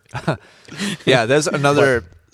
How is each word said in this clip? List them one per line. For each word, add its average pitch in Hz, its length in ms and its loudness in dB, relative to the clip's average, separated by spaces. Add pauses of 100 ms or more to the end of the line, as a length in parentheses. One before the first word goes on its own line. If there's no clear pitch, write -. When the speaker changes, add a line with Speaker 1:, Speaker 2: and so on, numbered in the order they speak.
(120)
Speaker 1:
<laughs> - 960 -8
Yeah, 120 200 2
there's 147 200 2
another 143 560 2
Speaker 2:
But - 80 -20 (240)